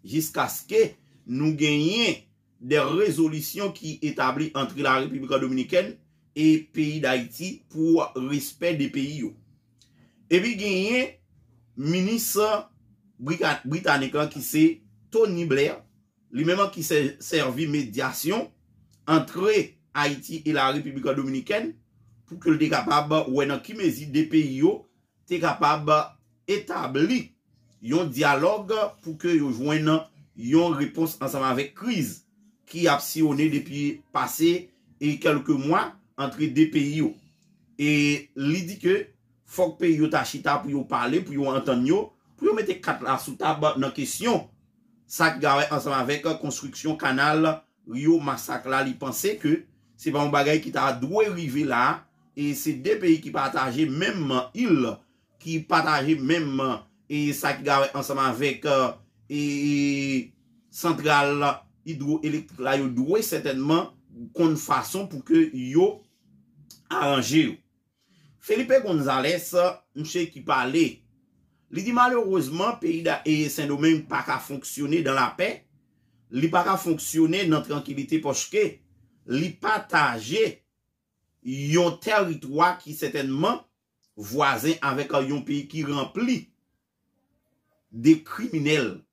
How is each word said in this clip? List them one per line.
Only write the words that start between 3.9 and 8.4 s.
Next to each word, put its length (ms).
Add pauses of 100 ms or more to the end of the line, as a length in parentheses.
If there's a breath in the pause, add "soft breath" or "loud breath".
etabli 480
antre 300
la 160
repiblikan 420
Dominikenn 500 (440)
e 100 (260)
peyi 300
d 80
Ayiti 400 (220)
pou 320 (240)
respè 500